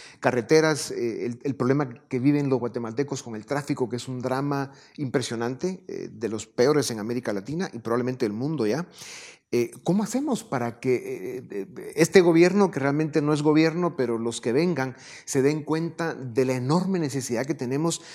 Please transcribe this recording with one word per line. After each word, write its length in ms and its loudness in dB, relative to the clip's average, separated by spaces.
carreteras, 720 4
eh, 340 -2
el, 180 -6
el 140 -4
problema 320 2
que 140 -4
viven 300 4
los 100 4
guatemaltecos 600 -4
con 120 -12
el 120 -10
tráfico, 420 -2
que 80 -4
es 100 -8
un 140 -8
drama 520 -2
impresionante, 920 -4
eh, 240 -10
de 160 -6
los 180 -6
peores 460 2
en 80 -6
América 320 -4
Latina 400 -4
y 60 -10
probablemente 460 -2
del 80 0
mundo 340 -2
ya. 200 0
Eh, 200 0
¿cómo 200 2
hacemos 420 -2
para 340 -4
que, 180 2
eh, 540 -6
eh, 440 -10
este 260 6
gobierno, 500 6
que 100 -4
realmente 420 0
no 100 2
es 80 2
gobierno, 560 4
pero 220 0
los 240 -4
que 100 -2
vengan, 420 0
se 160 0
den 220 2
cuenta 520 -2
de 300 0
la 100 0
enorme 440 2
necesidad 480 -2
que 80 -2
tenemos 480 -2